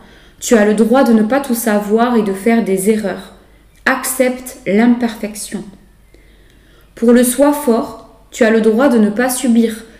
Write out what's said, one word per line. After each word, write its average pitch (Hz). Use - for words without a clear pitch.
Tu -
as 208
le 214
droit 220
de 233
ne 214
pas 247
tout 247
savoir 220
et 220
de 202
faire 226
des 185
erreurs. 196
Accepte 254
l'imperfection. 220
Pour 233
le 247
soi 285
fort, -
tu -
as 214
le 226
droit 220
de 240
ne 208
pas 247
subir. 233